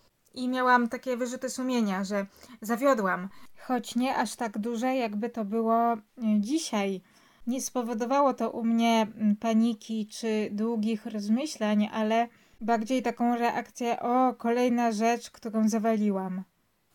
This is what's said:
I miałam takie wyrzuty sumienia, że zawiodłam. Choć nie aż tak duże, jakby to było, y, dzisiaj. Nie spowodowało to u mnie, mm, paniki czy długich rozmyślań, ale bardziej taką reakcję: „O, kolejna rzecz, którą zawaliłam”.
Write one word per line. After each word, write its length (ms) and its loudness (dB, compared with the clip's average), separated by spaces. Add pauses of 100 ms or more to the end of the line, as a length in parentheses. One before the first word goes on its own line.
(340)
I 140 -4
miałam 400 4
takie 280 -4
wyrzuty 340 -4
sumienia, 540 -2
że 220 -2 (340)
zawiodłam. 680 0 (300)
Choć 380 -4
nie 200 0
aż 200 -2
tak 220 -6
duże, 380 -2
jakby 340 -2
to 140 -6
było, 500 2
y, 40 -4 (420)
dzisiaj. 640 -2 (440)
Nie 160 -2
spowodowało 720 0
to 160 -2
u 140 -6
mnie, 420 4 (100)
mm, 200 2
paniki 680 0
czy 460 -2
długich 540 -2
rozmyślań, 840 0
ale 360 2 (320)
bardziej 420 0
taką 340 0
reakcję: 640 -2
„O, 340 2
kolejna 580 0
rzecz, 380 0
którą 380 0
zawaliłam”. 760 0 (520)